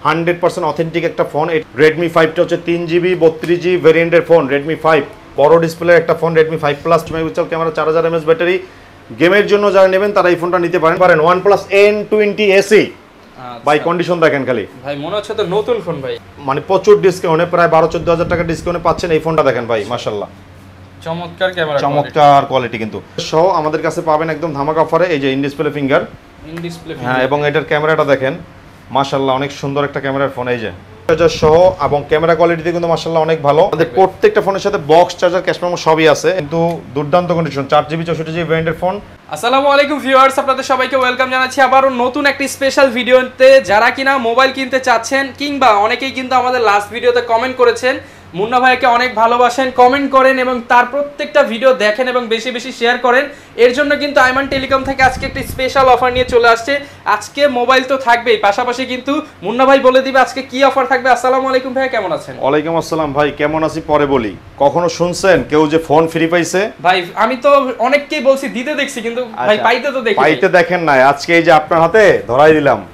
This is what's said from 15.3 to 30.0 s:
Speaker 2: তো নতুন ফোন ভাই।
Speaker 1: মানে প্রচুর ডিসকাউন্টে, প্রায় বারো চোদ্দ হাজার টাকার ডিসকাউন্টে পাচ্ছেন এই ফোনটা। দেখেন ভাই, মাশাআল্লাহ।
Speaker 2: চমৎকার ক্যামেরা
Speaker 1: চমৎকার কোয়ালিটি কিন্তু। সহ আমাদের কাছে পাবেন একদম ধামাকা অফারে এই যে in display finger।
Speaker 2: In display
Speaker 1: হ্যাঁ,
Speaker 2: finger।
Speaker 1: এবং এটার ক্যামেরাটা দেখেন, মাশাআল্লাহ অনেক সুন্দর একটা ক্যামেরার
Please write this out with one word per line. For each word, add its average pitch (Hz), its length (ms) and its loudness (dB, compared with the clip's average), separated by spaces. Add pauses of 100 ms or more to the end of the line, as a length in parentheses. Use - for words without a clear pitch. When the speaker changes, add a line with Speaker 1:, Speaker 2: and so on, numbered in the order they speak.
Speaker 2:
তো 214 160 -2
নতুন 214 360 -2
ফোন 151 160 -8
ভাই। 123 160 -8 (200)
Speaker 1:
মানে 143 300 -4
প্রচুর 196 340 4
ডিসকাউন্টে, 175 440 0
প্রায় 170 240 2
বারো 165 180 4
চোদ্দ 165 220 -4
হাজার 170 200 -2
টাকার 170 180 -4
ডিসকাউন্টে 170 360 -6
পাচ্ছেন 170 280 -2
এই 156 80 2
ফোনটা। 160 240 -2
দেখেন 120 220 0
ভাই, 113 220 -2
মাশাআল্লাহ। 110 420 -8 (720)
Speaker 2:
চমৎকার 170 500 -6
ক্যামেরা 156 260 -2
Speaker 1:
চমৎকার 143 640 2
কোয়ালিটি 123 320 -4
কিন্তু। 104 240 -8 (180)
সহ 165 300 0
আমাদের 156 320 -2
কাছে 160 200 -4
পাবেন 160 280 0
একদম 156 240 -6
ধামাকা 151 280 -2
অফারে 165 240 2
এই 165 140 -2
যে 135 140 -2
in 135 60 -2
display 143 380 -4
finger। 139 220 0
Speaker 2:
In - 600 -14
display 160 400 -12
Speaker 1:
হ্যাঁ, 123 120 -4
Speaker 2:
finger। 127 100 0
Speaker 1:
এবং 147 240 0
এটার 151 160 0
ক্যামেরাটা 156 400 0
দেখেন, 135 300 0 (580)
মাশাআল্লাহ 135 440 -2
অনেক 139 160 -6
সুন্দর 143 320 -6
একটা 139 160 -6
ক্যামেরার 135 300 -4